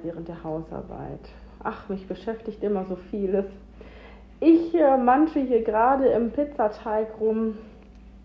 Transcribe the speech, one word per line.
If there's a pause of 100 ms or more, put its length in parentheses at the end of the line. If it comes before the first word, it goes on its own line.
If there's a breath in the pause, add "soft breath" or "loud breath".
während
der
Hausarbeit? (360 loud breath)
Ach,
mich
beschäftigt
immer
so (120)
vieles. (920 loud breath)
Ich,
äh,
mansche
hier
gerade
im
Pizzateig
rum. (680 loud breath)